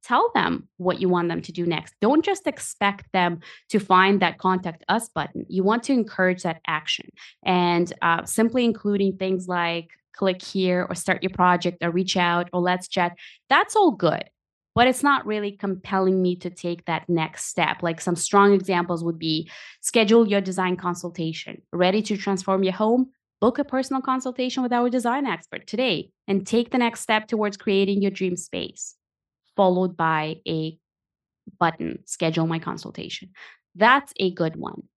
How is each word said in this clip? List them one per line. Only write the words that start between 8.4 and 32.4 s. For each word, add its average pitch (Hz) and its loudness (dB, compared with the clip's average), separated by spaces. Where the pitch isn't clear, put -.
including 196 0
things 190 -2
like 170 -2
"click 185 -2
here" 185 0
or - -6
"start 180 -4
your 185 -2
project" 175 2
or 170 0
"reach 185 0
out" 175 0
or 180 0
"let's 180 0
chat." 175 -2
That's 349 2
all 403 6
good, - 0
but 233 6
it's 254 2
not 285 2
really 208 -4
compelling 190 0
me 180 2
to 180 -10
take 175 -8
that - -6
next 160 -2
step. - -2
Like, 165 -4
some 175 -2
strong 202 6
examples 175 0
would 170 -2
be 160 -4
schedule 226 4
your 202 2
design 185 -2
consultation, 170 -8
ready 185 2
to 214 -2
transform 190 -2
your 190 0
home, 233 0
book 247 4
a 285 -2
personal 262 -4
consultation 254 -4
with 247 -2
our 240 2
design 247 0
expert - -8
today 220 -2
and 196 0
take 233 0
the 262 0
next 233 0
step 214 -2
towards 208 -2
creating 196 0
your 196 2
dream 185 -4
space, - -12
followed 180 2
by 160 0
a 160 -4
button, 165 -2
"schedule 165 -2